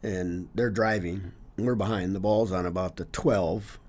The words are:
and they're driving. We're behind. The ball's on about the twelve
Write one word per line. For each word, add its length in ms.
and 520
they're 160
driving. 640
We're 160
behind. 400
The 60
ball's 300
on 140
about 320
the 100
twelve 720